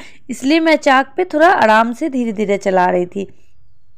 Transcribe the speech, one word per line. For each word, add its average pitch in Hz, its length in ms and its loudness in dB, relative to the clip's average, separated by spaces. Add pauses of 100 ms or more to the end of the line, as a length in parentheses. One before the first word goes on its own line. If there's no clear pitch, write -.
(300)
इसलिए 277 300 0
मैं 320 180 2
चाक 269 380 0
पे 359 100 -2
थोड़ा 320 240 2
आराम 226 440 2
से 311 160 -6
धीरे 240 240 -4
धीरे 196 260 -2
चला 185 280 2
रही 180 200 0
थी, 196 200 -10 (720)